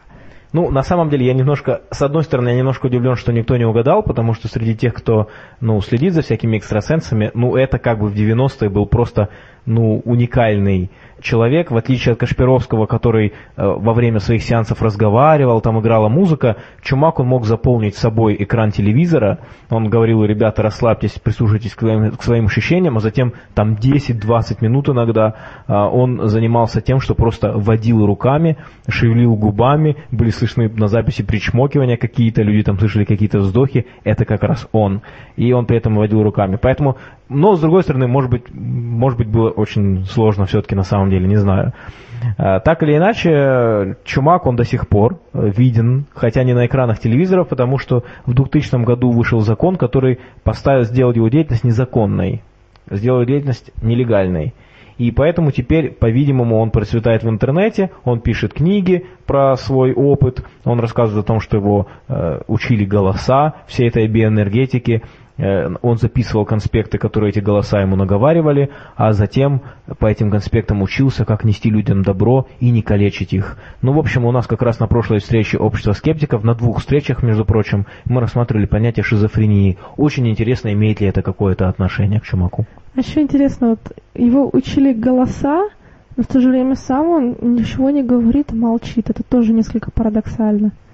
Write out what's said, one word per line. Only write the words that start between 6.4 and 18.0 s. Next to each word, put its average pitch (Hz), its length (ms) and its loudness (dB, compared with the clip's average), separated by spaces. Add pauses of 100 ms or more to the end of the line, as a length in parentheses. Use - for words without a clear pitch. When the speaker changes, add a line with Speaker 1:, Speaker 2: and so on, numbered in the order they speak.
Speaker 1:
экстрасенсами, 110 800 -2
ну, 120 220 0
это 131 220 0
как 117 200 -2
бы 104 80 -2
в 101 80 -4
девяностые 110 560 0
был 104 160 0
просто, 117 420 0 (380)
ну, 113 380 0
уникальный 107 840 0 (300)
человек, 123 500 0
в 117 60 0
отличие 123 360 0
от 113 80 -4
Кашпировского, 123 640 0
который, 110 460 0 (240)
э, 95 100 -2
во 101 280 0
время 113 260 0
своих 113 240 0
сеансов 113 360 -2
разговаривал, 113 800 2
там 113 200 0
играла 110 280 2
музыка, 139 480 2 (260)
Чумак, 156 360 0
он 131 80 0
мог 123 200 0
заполнить 113 500 0
собой 110 420 0